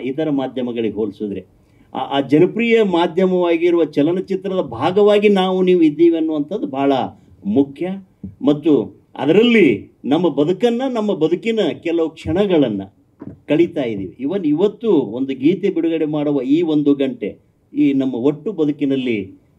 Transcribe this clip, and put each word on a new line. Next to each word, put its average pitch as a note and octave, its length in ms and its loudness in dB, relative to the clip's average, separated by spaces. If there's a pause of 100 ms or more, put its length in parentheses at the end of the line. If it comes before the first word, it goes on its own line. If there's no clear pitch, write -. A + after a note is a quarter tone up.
ಇತರ D3 280 -4
ಮಾಧ್ಯಮಗಳಿಗೆ A#2+ 640 -4
ಹೋಲಿಸಿದ್ರೆ. G2+ 640 -8 (360)
ಆ, - 40 -8
ಆ C3+ 220 -2
ಜನಪ್ರಿಯ G3+ 640 2
ಮಾಧ್ಯಮವಾಗಿರುವ F3 1000 2
ಚಲನಚಿತ್ರದ F#3 760 -2
ಭಾಗವಾಗಿ G3+ 680 2
ನಾವು F#3 340 2
ನೀವು F3+ 200 4
ಇದ್ದೀವಿ D#3+ 340 4
ಅನ್ನುವಂಥದ್ದು D#3+ 500 -4
ಬಹಳ C#3 260 0 (540)
ಮುಖ್ಯ. C#3 440 -2 (560)
ಮತ್ತು D3 540 0 (180)
ಅದರಲ್ಲಿ E3+ 840 2
ನಮ್ಮ D3+ 240 0
ಬದುಕನ್ನ, F#3 540 0 (120)
ನಮ್ಮ G#3 200 -2
ಬದುಕಿನ F3 440 -2 (220)
ಕೆಲವು E3 300 -2
ಕ್ಷಣಗಳನ್ನ D#3 720 0 (680)
ಕಳೀತಾ D#3+ 340 0
ಇದ್ದೀವಿ. G#2 380 -6
Even E3+ 240 -6
ಇವತ್ತು G3+ 480 0
ಒಂದು C3 420 -2
ಗೀತೆ F3 360 0
ಬಿಡುಗಡೆ E3 340 -2
ಮಾಡುವ D3 380 -2
ಈ C#3+ 200 0
ಒಂದು D3+ 320 2
ಗಂಟೆ B2 440 -4 (360)
ಈ C#3+ 180 2
ನಮ್ಮ C3 220 -2
ಒಟ್ಟು D3+ 380 -2
ಬದುಕಿನಲ್ಲಿ C3+ 840 -2 (200)